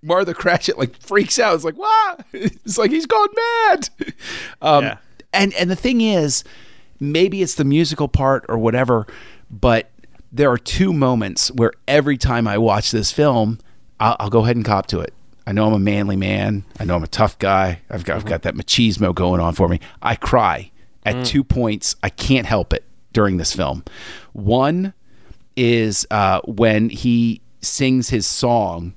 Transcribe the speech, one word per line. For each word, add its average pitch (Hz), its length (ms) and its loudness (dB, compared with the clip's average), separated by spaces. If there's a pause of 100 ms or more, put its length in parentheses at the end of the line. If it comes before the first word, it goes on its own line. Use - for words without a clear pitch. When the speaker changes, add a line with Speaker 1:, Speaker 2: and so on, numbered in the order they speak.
Speaker 1:
Martha 175 320 0
Cratchit, - 460 -2
like, 127 200 -4
freaks - 380 0
out. 220 160 2
It's 156 100 -2
like, 160 140 -6
"What?" 427 520 0
<laughs> - 40 -20
It's - 460 -6
like 220 100 4
he's 320 160 -2
gone 415 240 2 (380)
mad. 349 220 2 (720)
Um, 147 200 4
Speaker 2:
Yeah. 110 140 -4 (340)
Speaker 1:
and, 196 220 0
and 180 160 -2
the 185 60 0
thing 240 260 0
is, 175 420 0 (560)
maybe 170 440 0
it's 165 100 -4
the 147 120 0
musical 147 420 0
part 135 420 0
or 113 80 -2
whatever, 113 480 2 (460)
but 113 400 0 (400)
there 139 200 2
are 120 60 0
two 190 340 0
moments 127 600 0
where 113 220 2 (140)
every 143 300 2
time 120 300 0
I 104 100 0
watch 107 340 2
this 107 200 0
film, 117 480 2 (400)
I'll, 113 200 2
I'll 104 100 -4
go 113 140 4
ahead 120 120 2
and 117 80 -2
cop 98 240 0
to 90 120 -4
it. 82 120 -8 (360)
I 98 60 -4
know 107 120 2
I'm 110 80 4
a 104 60 2
manly 101 360 0
man. 98 480 -2 (160)
I 104 60 -6
know 90 100 0
I'm 82 80 -2
a 82 40 -8
tough - 320 -2
guy. 95 400 0 (100)
I've 87 160 -10
got, 87 120 -4
I've 104 40 -6
Speaker 2:
Mm-hmm. 104 80 -8
Speaker 1:
got 82 140 -2
that - 100 -4
machismo 107 640 0
going 90 260 0
on 85 140 0
for 90 120 2
me. 85 120 0 (240)
I 117 120 0
cry 98 540 0 (340)
at 110 120 -2
Speaker 2:
Mm. 127 100 -6
Speaker 1:
two 139 180 0
points. 117 600 -2
I - 60 -2
can't - 360 0
help 104 280 0
it - 100 -4 (300)
during 101 240 2
this 82 180 -4
film. 76 280 -4 (500)
One 139 600 0 (640)
is, 117 560 0
uh, 98 340 2
when 110 440 2
he 117 520 0 (200)
sings 131 480 0
his 107 180 -2
song 92 680 -2